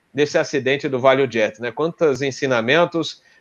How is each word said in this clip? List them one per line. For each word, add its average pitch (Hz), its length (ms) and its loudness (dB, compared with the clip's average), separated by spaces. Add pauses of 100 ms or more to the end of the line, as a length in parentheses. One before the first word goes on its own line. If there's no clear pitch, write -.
(140)
desse 147 240 0
acidente 143 500 -2
do 131 120 -4
ValueJet, 120 600 2
né? 120 120 -6
Quantos 147 500 -2
ensinamentos, 139 1000 0 (200)